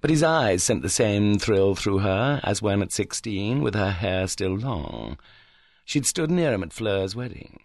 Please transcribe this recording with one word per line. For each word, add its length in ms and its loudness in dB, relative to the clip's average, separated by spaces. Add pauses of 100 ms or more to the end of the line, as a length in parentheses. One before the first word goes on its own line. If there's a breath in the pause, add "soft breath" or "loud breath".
But 100 0
his 140 4
eyes 400 4
sent 180 0
the 60 -2
same 500 2
thrill 380 2
through 220 0
her 440 0
as 200 -2
when 200 2
at 80 -4
sixteen, 720 -4
with 120 0
her 180 2
hair 340 0
still 300 -2
long, 640 -6 (680 soft breath)
she'd 220 -2
stood 260 -2
near 200 2
him 120 0
at 80 -12
Fleur's 420 -2
wedding. 500 -12